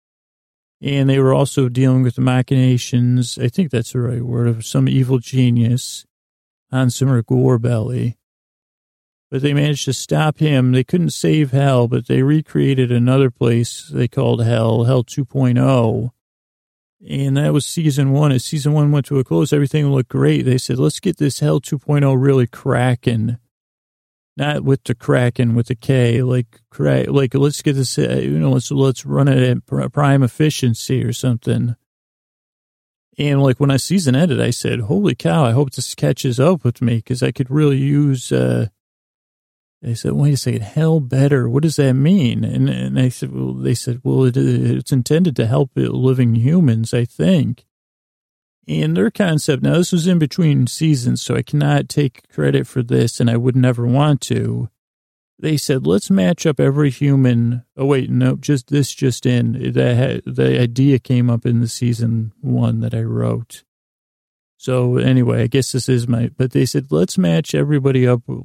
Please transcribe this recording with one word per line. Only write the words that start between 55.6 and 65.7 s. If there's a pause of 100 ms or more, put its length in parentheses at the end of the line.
"Let's
match
up
every
human." (140)
Oh,
wait,
no,
just,
this
just
in.
That
ha-,
the
idea
came
up
in
the
season
one
that
I
wrote. (1000)
So
anyway,
I
guess